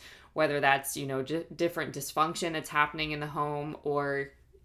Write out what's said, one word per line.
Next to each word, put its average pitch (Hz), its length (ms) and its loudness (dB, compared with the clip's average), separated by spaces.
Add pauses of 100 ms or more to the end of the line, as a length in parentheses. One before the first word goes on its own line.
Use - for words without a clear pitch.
(320)
whether 151 260 2
that's, 139 380 4
you 147 100 -4
know, 135 160 -2
di-, 156 320 -2
different 170 400 0
dysfunction 160 580 0
that's 156 160 -4
happening 151 440 2
in 147 80 -4
the 151 80 -4
home, 147 560 -2
or, 143 460 0 (340)